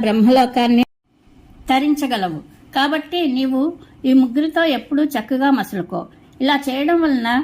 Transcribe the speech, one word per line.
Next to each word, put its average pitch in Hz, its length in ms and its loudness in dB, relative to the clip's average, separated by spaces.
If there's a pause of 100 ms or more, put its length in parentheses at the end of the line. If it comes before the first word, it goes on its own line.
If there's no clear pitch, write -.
బ్రహ్మలోకాన్ని 240 840 4 (840)
తరించగలవు. 262 680 -2 (360)
కాబట్టి 294 440 -2 (160)
నీవు 262 240 0 (440)
ఈ 262 100 2
ముగ్గురితో 285 480 2 (160)
ఎప్పుడూ 285 240 -2 (120)
చక్కగా 262 360 -2
మసులుకో. 190 500 -6 (400)
ఇలా 277 160 0 (100)
చేయడం 285 340 -2
వలన 262 280 0 (160)